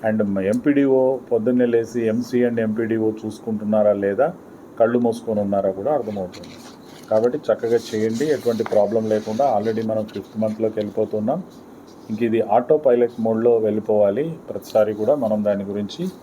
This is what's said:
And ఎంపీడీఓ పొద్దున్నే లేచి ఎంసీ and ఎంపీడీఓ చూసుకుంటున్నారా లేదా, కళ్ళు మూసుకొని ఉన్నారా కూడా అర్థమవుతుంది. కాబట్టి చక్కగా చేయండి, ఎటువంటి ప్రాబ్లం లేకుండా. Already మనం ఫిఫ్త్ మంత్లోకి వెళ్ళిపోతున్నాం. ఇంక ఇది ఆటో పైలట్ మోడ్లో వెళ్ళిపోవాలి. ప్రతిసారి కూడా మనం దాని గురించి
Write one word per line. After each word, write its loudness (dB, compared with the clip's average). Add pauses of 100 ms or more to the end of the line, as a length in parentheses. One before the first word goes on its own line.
And 0
ఎంపీడీఓ 2 (160)
పొద్దున్నే 2
లేచి 0
ఎంసీ 0
and 0
ఎంపీడీఓ 0 (160)
చూసుకుంటున్నారా 0
లేదా, 0 (480)
కళ్ళు 4
మూసుకొని -2
ఉన్నారా 0
కూడా -4
అర్థమవుతుంది. -6 (560)
కాబట్టి 2
చక్కగా 0
చేయండి, -2
ఎటువంటి 0
ప్రాబ్లం 0
లేకుండా. 0
Already -2
మనం -2
ఫిఫ్త్ -10
మంత్లోకి -2
వెళ్ళిపోతున్నాం. -2 (680)
ఇంక -4
ఇది 2
ఆటో 2
పైలట్ 4 (100)
మోడ్లో 2
వెళ్ళిపోవాలి. 0 (120)
ప్రతిసారి 0
కూడా 0
మనం -2
దాని 0
గురించి -6 (160)